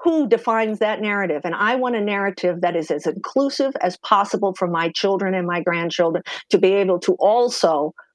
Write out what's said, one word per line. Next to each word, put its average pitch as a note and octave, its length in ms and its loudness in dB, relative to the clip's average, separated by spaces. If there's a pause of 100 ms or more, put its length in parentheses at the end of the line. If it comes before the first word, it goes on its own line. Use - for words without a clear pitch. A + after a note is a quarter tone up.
who D#4+ 240 2
defines A3 520 0
that G#3+ 220 0
narrative? G3 420 -2
And E3 120 -4
I G#3+ 200 0
want B3 200 0
a G#3+ 60 0
narrative G3 600 -2
that F3 140 0
is E3 160 -2
as D3 160 -2
inclusive C4+ 760 -2
as F3+ 160 -2
possible G3 560 0
for F3+ 140 -4
my E3+ 220 -2
children F#3+ 440 -2
and F3 140 -2
my F3 140 -2
grandchildren E3+ 600 0 (280)
to F#3+ 80 6
be F#3+ 140 4
able F#3+ 260 2
to F#3 140 0
also F#3 800 2 (220)